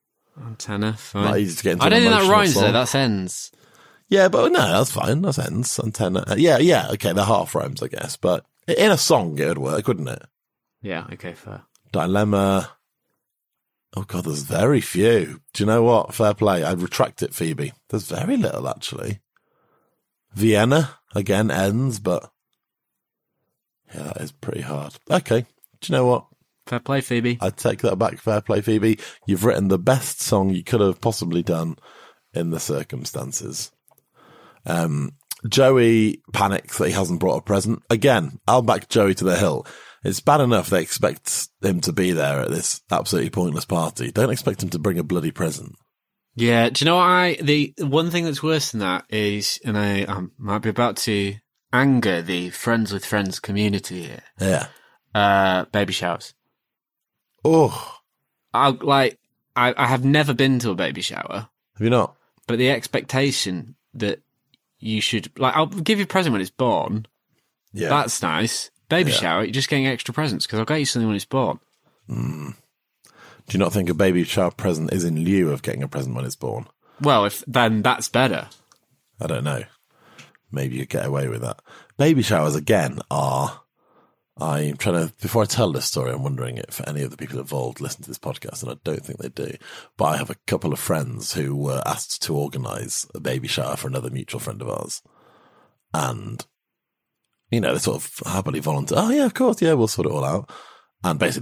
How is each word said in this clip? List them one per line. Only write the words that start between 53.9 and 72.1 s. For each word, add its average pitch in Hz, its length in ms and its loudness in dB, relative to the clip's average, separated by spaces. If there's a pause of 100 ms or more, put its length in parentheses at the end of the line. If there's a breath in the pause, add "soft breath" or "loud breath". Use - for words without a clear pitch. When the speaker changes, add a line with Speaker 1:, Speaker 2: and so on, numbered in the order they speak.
Speaker 1:
here. 62 200 -16 (160)
Speaker 2:
Yeah. 92 280 0 (460 loud breath)
Speaker 1:
Uh, 98 520 4
baby 98 280 -2
showers. - 400 -4 (1120)
Speaker 2:
Oh. 160 520 2 (580)
Speaker 1:
I, 135 140 6
like, 135 500 2 (360)
I, 120 220 4
I 131 100 4
have 127 180 2
never 147 280 4
been 135 260 4
to 113 120 0
a 90 40 -2
baby 87 260 -2
shower. - 480 -8 (240)
Speaker 2:
Have - 80 -8
you 110 80 2
not? 120 260 4 (320)
Speaker 1:
But 113 100 0
the 127 140 4
expectation 123 1040 -2 (180)
that 104 260 -4 (600)
you 110 200 -4
should, - 380 -2
like, 127 180 0
I'll 156 120 2
give 202 320 0
you 196 60 -2
a - 20 -8
present 175 260 0
when 98 80 0
it's 92 80 -6
born. 110 560 0 (640)
Speaker 2:
Yeah. 87 180 -4
Speaker 1:
That's 143 340 0
nice. 87 480 -2 (180)
Baby 160 220 2
Speaker 2:
Yeah. - 60 0
Speaker 1:
shower, 90 260 0
you're 107 100 -4
just 135 160 -2
getting 135 180 0
extra 123 260 -4
presents 143 320 -2
'cause 110 140 -4
I'll 113 60 -2
get 156 140 0
you 143 60 0
something 117 220 0
when 107 80 2
it's 98 80 -4
born. 117 360 -2 (500)
Speaker 2:
Mm. 67 460 -6 (960 loud breath)